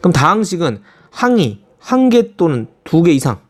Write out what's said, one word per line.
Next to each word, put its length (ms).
그럼 120
다항식은 680
항이 480
한 300
개 260
또는 320
두 200
개 80
이상. 280